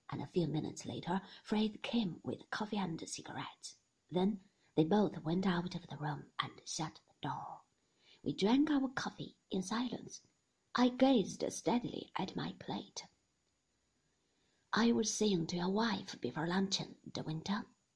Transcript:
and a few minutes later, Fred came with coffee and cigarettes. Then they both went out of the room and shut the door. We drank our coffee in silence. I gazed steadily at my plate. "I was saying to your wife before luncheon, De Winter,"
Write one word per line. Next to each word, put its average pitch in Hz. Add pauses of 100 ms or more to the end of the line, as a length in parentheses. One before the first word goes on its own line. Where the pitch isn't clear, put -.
(120)
and -
a 135
few 170
minutes -
later, - (240)
Fred 214
came 214
with -
coffee 214
and 175
cigarettes. - (340)
Then 190 (360)
they 160
both 185
went 180
out 175
of -
the 143
room 147 (140)
and - (120)
shut -
the -
door. - (600)
We 147
drank 269
our 269
coffee - (140)
in 190
silence. - (540)
I 247
gazed 247
steadily -
at -
my 175
plate. - (1700)
"I 233
was 226
saying 185
to 180
your 180
wife 202
before 147
luncheon, 190 (140)
De -
Winter," 160 (300)